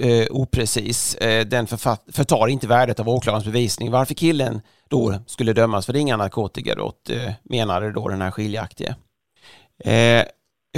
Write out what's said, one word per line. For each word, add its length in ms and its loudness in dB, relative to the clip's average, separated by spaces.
eh, 300 4
oprecis. 840 -2
Eh, 320 0
den 200 0
förfat-, 500 -4
förtar 320 4
inte 200 -2
värdet 320 4
av 80 -2
åklagarens 360 0
bevisning. 460 -2
Varför 240 0
killen 460 0
då 260 2
skulle 260 0
dömas 340 2
för 60 -4
ringa 240 2
narkotikabrott, 960 -4
eh, 220 -4
menade 500 -2
då 160 -4
den 140 -4
här 80 -2
skiljaktige. 640 -6
Eh, 400 4